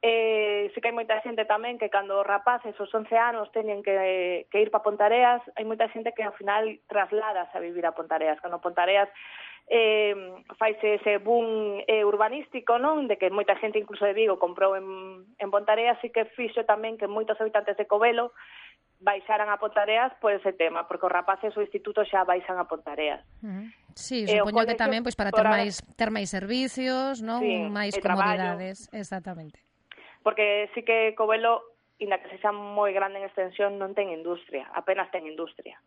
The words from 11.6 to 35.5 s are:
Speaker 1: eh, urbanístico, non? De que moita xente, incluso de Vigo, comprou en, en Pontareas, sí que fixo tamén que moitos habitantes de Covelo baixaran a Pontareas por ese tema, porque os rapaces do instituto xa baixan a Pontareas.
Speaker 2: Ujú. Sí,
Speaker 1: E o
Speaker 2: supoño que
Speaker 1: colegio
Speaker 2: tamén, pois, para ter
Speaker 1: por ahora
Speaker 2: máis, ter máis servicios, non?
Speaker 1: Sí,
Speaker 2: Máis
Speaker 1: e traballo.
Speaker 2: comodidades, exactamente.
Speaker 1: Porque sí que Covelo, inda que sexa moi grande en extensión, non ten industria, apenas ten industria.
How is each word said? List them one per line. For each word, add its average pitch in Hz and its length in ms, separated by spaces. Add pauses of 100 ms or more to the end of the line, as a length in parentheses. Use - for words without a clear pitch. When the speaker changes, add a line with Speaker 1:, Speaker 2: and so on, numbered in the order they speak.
Speaker 1:
eh, 214 160
urbanístico, 233 720
non? 285 320
De 202 80
que 185 160
moita 202 240
xente, 214 240
incluso 208 240
de 202 80
Vigo, 208 240
comprou 190 400
en, 190 480 (160)
en 202 80
Pontareas, 220 560
sí 233 80
que 220 240
fixo 226 320
tamén 220 320
que 202 80
moitos 214 320
habitantes 214 400
de 202 80
Covelo 233 400 (680)
baixaran 202 540
a 202 80
Pontareas 214 560
por 208 160
ese 190 200
tema, 165 360
porque 175 160
os 175 80
rapaces 190 400
do 214 80
instituto 208 440
xa 190 200
baixan 180 320
a 175 80
Pontareas. 151 560 (240)
Speaker 2:
Ujú. 208 240 (280)
Sí, 240 280
Speaker 1:
E 214 160
o 202 40
Speaker 2:
supoño 220 200
que 226 80
Speaker 1:
colegio 226 80
Speaker 2:
tamén, 220 240
pois, 247 120
para 202 120
ter 220 120
Speaker 1:
por 214 80
ahora 208 120
Speaker 2:
máis, 202 200 (160)
ter 226 120
máis 208 200
servicios, 254 920
non? 226 200
Speaker 1:
Sí, 208 280
Speaker 2:
Máis 208 240
Speaker 1:
e 202 80
traballo. 196 360 (200)
Speaker 2:
comodidades, 185 360
exactamente. 180 680 (640)
Speaker 1:
Porque 208 480
sí 240 120
que 226 320
Covelo, 226 600 (200)
inda 196 240
que - 80
sexa 208 240
moi 208 400
grande 196 280
en 196 80
extensión, 202 520
non 196 160
ten 196 160
industria, 160 600
apenas 190 360
ten 170 160
industria. 156 600